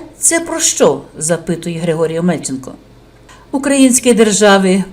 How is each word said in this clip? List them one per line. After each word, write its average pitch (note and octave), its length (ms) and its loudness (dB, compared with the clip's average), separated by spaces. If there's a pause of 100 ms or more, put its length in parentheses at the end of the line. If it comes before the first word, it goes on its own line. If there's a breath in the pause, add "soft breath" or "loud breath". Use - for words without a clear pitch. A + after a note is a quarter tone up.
(180)
це E4 220 -2
про E4 200 -8
що?» — D#3 420 0 (160)
запитує E3 640 -6
Григорій E3 400 -2
Омельченко. C#3+ 520 -4 (800 loud breath)
Українській C4+ 640 2
державі G3 800 2